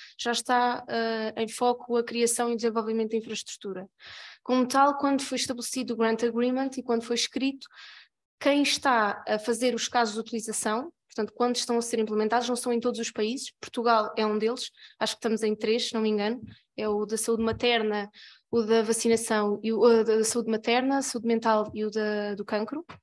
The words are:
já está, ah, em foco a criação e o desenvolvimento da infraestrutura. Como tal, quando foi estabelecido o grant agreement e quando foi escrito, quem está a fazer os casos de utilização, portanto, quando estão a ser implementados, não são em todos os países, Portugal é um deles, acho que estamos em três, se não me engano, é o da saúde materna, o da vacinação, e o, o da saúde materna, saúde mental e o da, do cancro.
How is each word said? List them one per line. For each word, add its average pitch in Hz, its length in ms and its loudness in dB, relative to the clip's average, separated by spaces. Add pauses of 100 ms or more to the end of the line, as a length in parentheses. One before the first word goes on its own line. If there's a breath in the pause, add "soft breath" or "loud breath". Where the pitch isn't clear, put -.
(180 loud breath)
já 240 120 -4
está, 247 580 0
ah, 226 480 -2
em 220 120 -2
foco 240 480 0
a 233 80 2
criação 233 440 0
e 240 60 0
o - 20 0
desenvolvimento 220 540 0
da 226 80 0
infraestrutura. 208 720 -10 (540 loud breath)
Como 254 220 2
tal, 277 300 4
quando 277 240 2
foi 262 160 -4
estabelecido 247 560 -4
o 214 40 -6
grant 226 260 2
agreement 247 560 0
e 233 40 -6
quando 233 200 -2
foi 240 140 -4
escrito, 269 500 -4 (760 loud breath)
quem 285 220 4
está 233 640 2
a 214 120 0
fazer 233 360 0
os 226 140 -4
casos 226 260 0
de 226 60 -4
utilização, 220 720 -4 (140)
portanto, - 280 -6
quando 240 220 0
estão 240 200 -2
a 233 60 0
ser 233 160 -4
implementados, 214 500 0
não 247 80 0
são 240 160 -2
em 233 60 2
todos 226 220 -2
os 226 100 -6
países, 226 500 -4
Portugal 226 560 0
é 220 80 0
um 214 140 0
deles, 220 320 -2 (280 soft breath)
acho 220 160 -2
que - 40 -14
estamos 220 240 -2
em 214 140 0
três, 220 320 0
se - 60 -6
não 220 60 -2
me 220 80 0
engano, 214 320 -2 (360 loud breath)
é 214 120 -4
o 208 160 -2
da 214 120 -4
saúde 226 260 0
materna, 220 680 0 (420 loud breath)
o 233 120 4
da 220 200 4
vacinação, 220 800 2
e 220 100 0
o, 220 80 0
o 226 240 8
da 220 180 4
saúde 226 260 0
materna, 254 540 2
saúde 226 240 -6
mental 220 480 2
e 214 100 -4
o 214 60 -2
da, 208 460 -2
do 202 80 -10
cancro. 220 420 -4 (160)